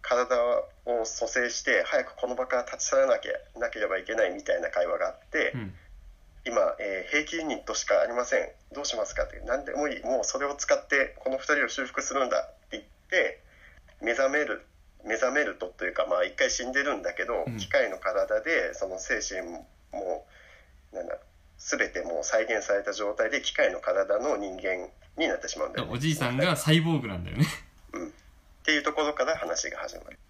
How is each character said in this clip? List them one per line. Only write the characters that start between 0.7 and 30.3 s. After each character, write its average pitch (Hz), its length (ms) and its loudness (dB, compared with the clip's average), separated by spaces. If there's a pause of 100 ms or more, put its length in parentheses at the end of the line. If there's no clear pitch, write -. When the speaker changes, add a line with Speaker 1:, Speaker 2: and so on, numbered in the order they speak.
Speaker 1:
を 120 180 0
蘇 113 240 -4
生 123 220 2
し - 120 -6
て、 113 220 4
早 127 200 0
く - 120 -14
こ 123 100 -2
の 123 80 -2
場 127 120 -2
か 131 100 0
ら 123 80 0
立 - 140 -10
ち - 60 -4
去 - 120 2
ら 135 100 6
な 120 120 4
き - 100 -6
ゃ、 - 40 -2 (260)
な 117 100 -2
け 113 120 -6
れ 104 60 0
ば 95 120 0
い 90 60 -6
け 110 100 -4
な 110 120 4
い 90 40 0
み 95 120 -8
た 85 140 2
い 85 60 -2
な 82 80 -2
会 87 160 2
話 85 120 0
が 87 100 0
あ 80 40 -4
っ - 80 -16 (100)
て、 143 240 0
Speaker 2:
う 127 40 -4
ん。 98 160 -8 (720)
Speaker 1:
「今、 107 320 2
え 98 280 -4
ー、 - 60 -6
兵 151 140 2
器 156 80 -10
ユ 165 80 -2
ニ 139 140 -2
ッ - 80 -12
ト 110 100 -4
し - 100 -2
か 104 160 4
あ 101 60 4
り 117 80 -2
ま 123 100 2
せ - 180 2
ん。 - 60 -4 (240)
ど 143 80 -8
う 143 60 -6
し 120 100 -2
ま 107 80 0
す - 100 -8
か？」 - 140 0
っ - 20 -12
て、 - 140 -14
「何 123 220 -2
で - 60 -6
も 147 160 0
い 127 120 -4
い。 - 20 -16
も 127 180 2
う 101 40 0
そ - 140 -2
れ 143 80 0
を 143 80 -2
使 - 200 4
っ 139 120 -2
て、 135 320 2
こ - 100 -4
の 131 80 0
二 139 180 2
人 139 120 4
を - 20 -2
修 131 180 -4
復 - 160 -4
す 135 120 -4
る 135 100 4
ん 120 60 -2
だ」 82 100 2 (260)
っ - 40 -20
て - 80 -8
言 - 20 -8
っ - 40 -20 (260)
て、 165 320 2 (580)
目 117 140 2
覚 135 160 4
め 147 120 2
る、 - 220 -4 (400)
目 107 120 -2
覚 127 160 2
め 147 120 4
る 98 120 -4
と、 90 100 -6
と - 180 -8
い 90 60 -2
う - 20 -12
か、 - 140 2
ま 87 100 2
あ、 90 80 4
一 92 100 -4
回 131 160 2
死 123 160 -2
ん 127 60 -6
で 139 100 2
る 139 120 0
ん 101 80 -6
だ 87 100 -2
け 107 140 -4
ど、 107 200 -2
Speaker 2:
う 123 40 -6
ん。 113 80 -8
Speaker 1:
機 95 100 -8
械 127 220 4
の 98 80 -6
体 98 420 0
で、 120 320 0
そ 98 160 -4
の 92 100 -6
精 110 220 -2
神 95 220 -6 (500)
も、 92 340 -4 (680)
な 90 80 -4
ん - 40 -6
だ、 - 120 -6 (420)
全 - 320 -2
て 87 80 -4
も 80 200 -4
う - 40 -4
再 - 200 2
現 110 220 0
さ 104 80 0
れ 101 80 2
た 104 100 -4
状 101 200 -2
態 113 180 0
で 143 120 -2
機 - 100 -2
械 - 180 4
の - 100 -6
体 98 380 2
の 127 180 0
人 101 180 -4
間 92 340 -4 (300)
に 156 100 2
な 95 80 0
っ - 40 -6
て - 80 -8
し - 100 -8
ま 76 80 -2
う - 20 -6
ん - 40 -8
だ - 80 -4
よ - 60 -2
ね。 - 60 -6
Speaker 2:
お 120 60 -2
じ 151 120 2
い 151 40 4
さ 135 160 0
ん 123 60 0
が 175 200 4
サ 151 160 4
イ 165 80 8
ボ 165 120 2
ー 147 80 4
グ 117 80 -6
な 92 80 -4
ん 87 80 -6
だ 90 60 -8
よ - 60 -4
ね。 151 100 6 (460)
Speaker 1:
う - 120 -8
ん。 - 40 -12
っ - 20 -14 (540)
て 156 80 2
い 147 60 4
う 143 40 -2
と 151 120 0
こ 151 80 0
ろ 156 100 2
か - 120 0
ら 156 120 2
話 - 340 -4
が - 80 -10
始 - 200 -10
ま - 120 -16
る。 - 80 -20 (120)